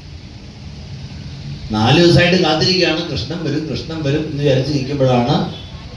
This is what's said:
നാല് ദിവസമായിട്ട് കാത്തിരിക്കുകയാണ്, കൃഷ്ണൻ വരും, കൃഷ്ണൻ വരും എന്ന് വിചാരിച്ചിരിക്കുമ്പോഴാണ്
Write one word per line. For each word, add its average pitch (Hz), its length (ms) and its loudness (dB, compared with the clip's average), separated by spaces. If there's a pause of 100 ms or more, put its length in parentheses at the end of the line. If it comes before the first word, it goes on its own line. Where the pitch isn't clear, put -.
(1700)
നാല് 131 320 6
ദിവസമായിട്ട് 175 400 6
കാത്തിരിക്കുകയാണ്, 160 680 0
കൃഷ്ണൻ 160 320 -6
വരും, 147 280 -2
കൃഷ്ണൻ 160 320 -6
വരും 147 280 -2
എന്ന് 143 120 -4
വിചാരിച്ചിരിക്കുമ്പോഴാണ് 131 1120 2 (420)